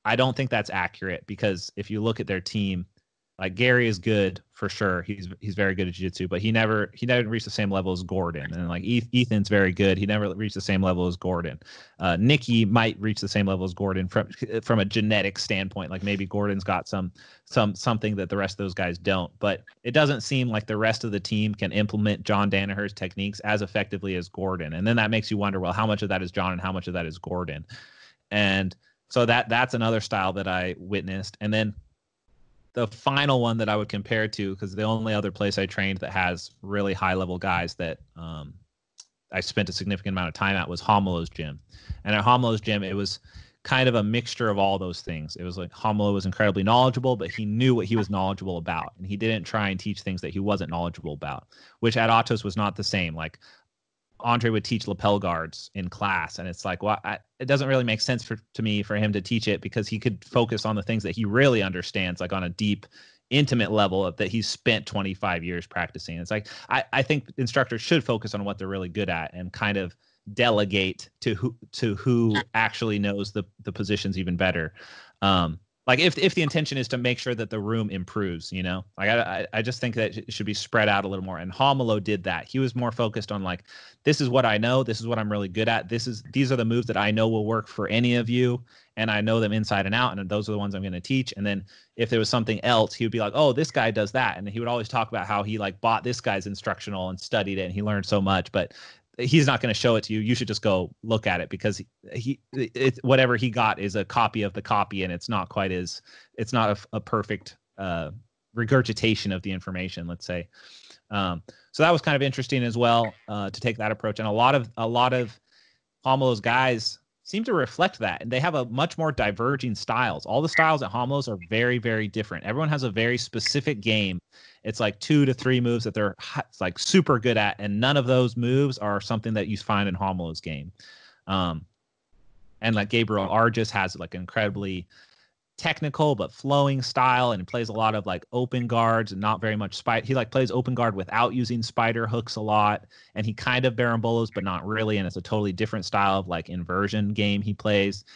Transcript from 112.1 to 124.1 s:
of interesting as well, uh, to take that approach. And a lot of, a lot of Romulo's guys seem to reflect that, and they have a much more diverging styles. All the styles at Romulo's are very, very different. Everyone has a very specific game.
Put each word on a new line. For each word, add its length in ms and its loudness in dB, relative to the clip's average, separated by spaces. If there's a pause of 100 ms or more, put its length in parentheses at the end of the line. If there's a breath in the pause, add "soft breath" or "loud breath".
of 60 2
interesting 400 0
as 160 -2
well, 340 4 (160)
uh, 220 -4
to 100 -12
take 160 -2
that 160 -2
approach. 280 -4
And 80 -2
a 40 0
lot 220 6
of, 240 0
a 100 -2
lot 240 2
of 260 -2 (680 soft breath)
Romulo's 340 2
guys 580 2 (240)
seem 220 -4
to 80 -2
reflect 460 0
that, 240 -2
and 80 -6
they 100 0
have 140 0
a 120 0
much 300 -2
more 160 0
diverging 640 0
styles. 500 -2
All 160 0
the 80 2
styles 340 2
at 100 -6
Romulo's 360 -2
are 100 -4 (120)
very, 260 2
very 320 -2
different. 360 -6
Everyone 260 -2
has 140 -2
a 60 0
very 280 0
specific 640 -4
game. 360 2 (440 loud breath)